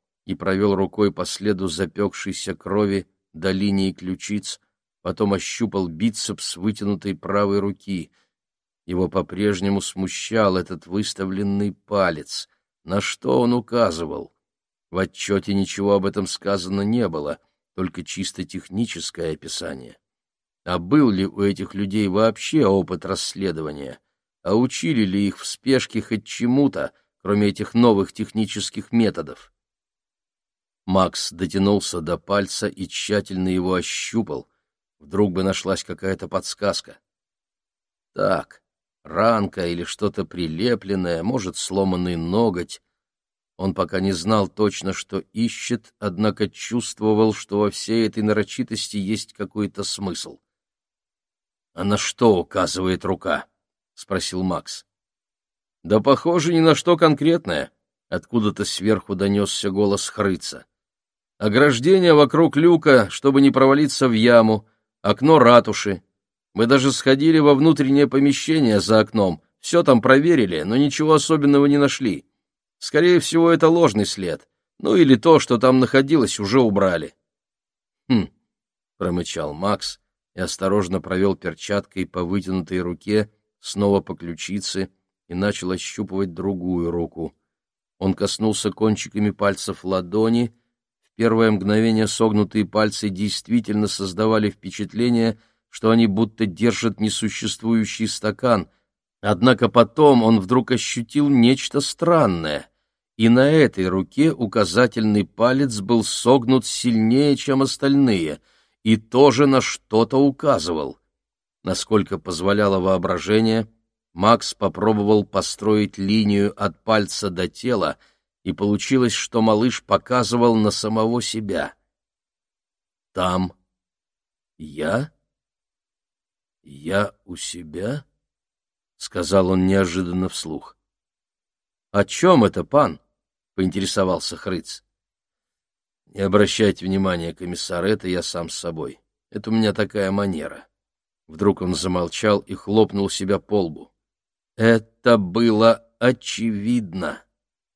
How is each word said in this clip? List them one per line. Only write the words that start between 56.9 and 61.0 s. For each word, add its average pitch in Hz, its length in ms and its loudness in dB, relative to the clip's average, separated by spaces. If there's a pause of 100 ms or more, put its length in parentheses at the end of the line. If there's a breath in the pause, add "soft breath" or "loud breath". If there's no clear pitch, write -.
конкретное", 160 720 0 (380)
откуда-то 104 560 -2
сверху 101 500 -2
донесся 101 560 0
голос 98 380 0
Хрыца. 92 560 -4 (720)